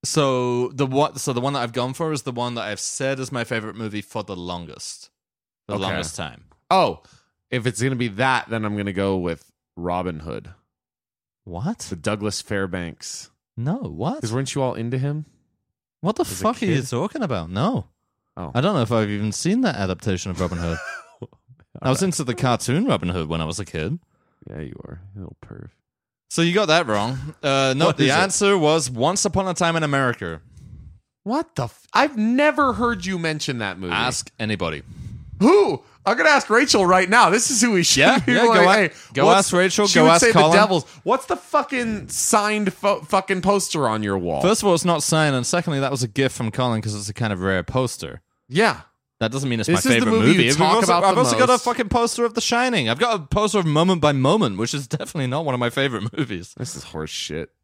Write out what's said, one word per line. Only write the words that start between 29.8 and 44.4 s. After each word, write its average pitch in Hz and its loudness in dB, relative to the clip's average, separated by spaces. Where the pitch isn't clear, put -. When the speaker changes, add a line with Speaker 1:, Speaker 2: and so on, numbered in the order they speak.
Speaker 1:
America. 123 -2
Speaker 2:
What 269 -4
the 135 -4
f-? - -12
I've 269 2
never 262 2
heard 208 -2
you 190 -4
mention 156 -2
that 98 -4
movie. 90 -4
Speaker 1:
Ask 120 -2
anybody. 87 -4
Speaker 2:
Who? 285 4
I'm 226 2
gonna 311 4
ask 277 4
Rachel 220 4
right 185 4
now. 214 6
This 226 2
is 214 0
who 233 4
we 175 4
should - 2
Speaker 1:
Yeah, 208 6
Speaker 2:
be - 0
Speaker 1:
yeah, - 4
Speaker 2:
like, 226 6
Speaker 1:
go 175 8
a-, 196 6
Speaker 2:
"Hey, 196 2
Speaker 1:
go 135 2
Speaker 2:
what's," 180 8
Speaker 1:
ask - -2
Rachel, 185 2
Speaker 2:
she 175 2
Speaker 1:
go 160 8
Speaker 2:
would 160 8
Speaker 1:
ask 170 6
Speaker 2:
say 233 6
Speaker 1:
Colin. 160 8
Speaker 2:
the 175 6
Devils. 190 4
What's - 0
the 349 -2
fucking 247 -2
signed 208 0
fo-, - -2
fucking 190 -2
poster 185 0
on 107 0
your 98 0
wall? 85 -2